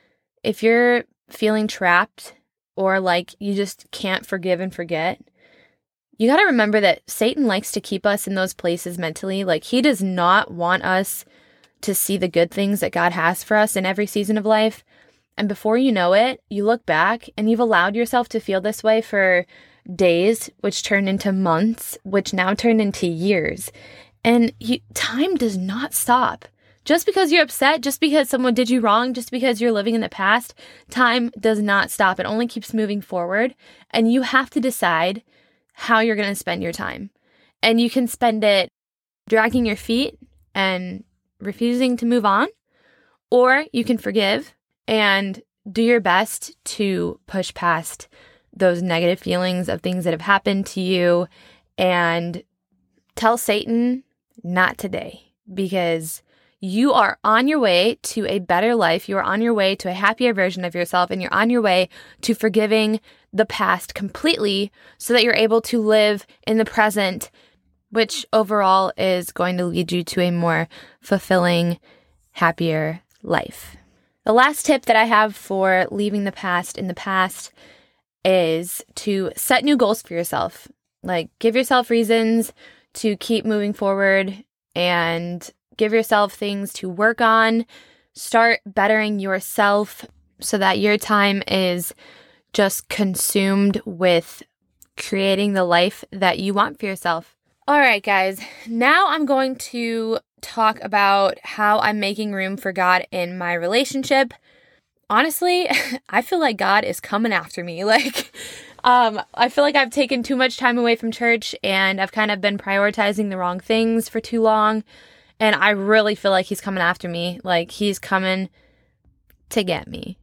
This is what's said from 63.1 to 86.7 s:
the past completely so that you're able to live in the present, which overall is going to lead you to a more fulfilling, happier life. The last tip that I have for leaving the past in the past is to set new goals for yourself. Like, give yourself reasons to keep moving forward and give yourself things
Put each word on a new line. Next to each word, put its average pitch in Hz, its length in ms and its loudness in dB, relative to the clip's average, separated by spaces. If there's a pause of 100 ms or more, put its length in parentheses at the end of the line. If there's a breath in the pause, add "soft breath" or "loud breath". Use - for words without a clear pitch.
the 214 120 2
past 190 500 -2
completely 202 760 -2 (260 soft breath)
so - 160 -4
that 240 100 4
you're 233 100 4
able 226 280 2
to 233 200 -2
live 214 460 2 (180 soft breath)
in 220 120 0
the 220 80 4
present, 208 640 -2 (580 soft breath)
which 220 420 -2
overall 190 680 2
is 180 340 -2
going 180 260 -2
to 180 80 -2
lead 170 260 -2
you 180 120 -2
to - 180 -4
a 180 100 2
more 165 360 0 (320 loud breath)
fulfilling, 175 800 0 (540 soft breath)
happier 160 680 -2 (220)
life. - 540 -6 (460)
The 214 100 2
last 269 320 4
tip 294 200 2
that 226 100 4
I 220 100 4
have 214 300 2
for 190 540 0
leaving 202 360 -2
the 196 60 -4
past 180 460 -4
in 190 100 -6
the 180 60 -6
past 190 580 -4 (720 soft breath)
is 175 600 -2 (120)
to 196 400 -4
set - 280 0
new 294 120 4
goals 226 280 2
for - 100 -14
yourself. - 540 -6 (340)
Like, 180 380 -4
give 226 160 0
yourself 254 340 2
reasons 226 640 2 (400 soft breath)
to 208 240 -2
keep - 280 -2
moving 208 280 -2
forward 196 680 0 (320)
and 175 760 -2 (280)
give 214 160 0
yourself 214 400 2
things 202 400 -8